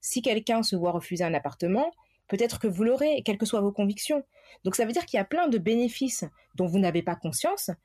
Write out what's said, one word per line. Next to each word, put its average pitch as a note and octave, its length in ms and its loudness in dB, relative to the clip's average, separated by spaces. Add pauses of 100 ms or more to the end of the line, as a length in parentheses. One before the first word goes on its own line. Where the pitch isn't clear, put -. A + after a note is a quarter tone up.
si - 220 -4
quelqu'un A3+ 420 2
se - 100 0
voit F3 160 2
refuser E3+ 320 -2
un E3 120 0
appartement, F#3 580 0 (340)
peut-être A#3 340 0
que A3 80 0
vous F#3 160 0
l'aurez, C4+ 400 2
quelles G3+ 140 0
que A3+ 80 0
soient G#3+ 140 0
vos G3+ 120 2
convictions. G#3 500 0 (420)
Donc, F#3 120 -2
ça A#3+ 80 2
veut A3+ 80 -4
dire E4+ 120 0
qu'il - 140 -2
y - 20 2
a F#3+ 40 0
plein E4 240 0
de A#3 100 2
bénéfices A#3 640 0 (300)
dont F#3 120 0
vous F3 120 2
n'avez E3+ 240 4
pas E3+ 140 -2
conscience, D4 540 -2 (140)